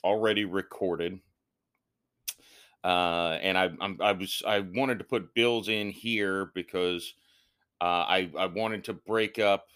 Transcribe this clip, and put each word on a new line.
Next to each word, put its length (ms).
already 400
recorded. 720
Uh, 580
and 160
I, 120
I'm, 200
I 120
was, 340
I 140
wanted 380
to 60
put 300
Bill's 340
in 220
here 640
because, 600
uh, 260
I, 300
I 80
wanted 380
to 80
break 460
up, 380